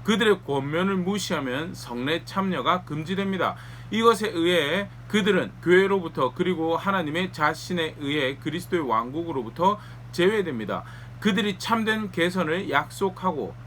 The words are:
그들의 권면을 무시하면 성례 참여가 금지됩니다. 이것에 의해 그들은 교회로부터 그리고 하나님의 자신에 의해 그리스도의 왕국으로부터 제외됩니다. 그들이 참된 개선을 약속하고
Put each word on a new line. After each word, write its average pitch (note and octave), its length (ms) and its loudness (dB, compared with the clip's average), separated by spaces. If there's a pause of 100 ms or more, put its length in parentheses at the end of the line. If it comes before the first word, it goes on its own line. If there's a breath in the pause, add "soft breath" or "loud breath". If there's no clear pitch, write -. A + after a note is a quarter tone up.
그들의 G#3+ 400 4
권면을 D3+ 520 0
무시하면 F3 800 -2
성례 C3 500 -4
참여가 F3+ 600 0
금지됩니다. D#3+ 680 -2 (360 loud breath)
이것에 G#3+ 380 4
의해 E3+ 600 2 (180)
그들은 F#3 440 2 (100)
교회로부터 E3+ 720 4
그리고 E3 440 2
하나님의 F3+ 540 0
자신에 D#3+ 680 0
의해 C#3 380 0
그리스도의 D#3 500 -2
왕국으로부터 C#3 920 0 (320 loud breath)
제외됩니다. D3 720 0 (360 loud breath)
그들이 G3+ 400 0
참된 A3 520 0
개선을 F3 600 0
약속하고 D3+ 840 -2 (140)